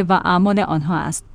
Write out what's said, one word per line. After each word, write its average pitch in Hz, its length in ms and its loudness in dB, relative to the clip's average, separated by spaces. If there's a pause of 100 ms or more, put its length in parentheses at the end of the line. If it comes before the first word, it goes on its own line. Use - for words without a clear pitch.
و 190 40 0
اعمال 190 480 2
آنها 160 360 -2
است. 151 280 -6 (100)